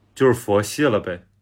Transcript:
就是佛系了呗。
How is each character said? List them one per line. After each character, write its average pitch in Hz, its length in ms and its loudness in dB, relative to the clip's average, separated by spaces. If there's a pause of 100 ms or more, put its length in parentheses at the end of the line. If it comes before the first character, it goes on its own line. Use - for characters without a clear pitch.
(160)
就 135 100 2
是 127 80 6
佛 104 300 0
系 147 220 -4
了 107 160 0
呗。 90 220 -10 (180)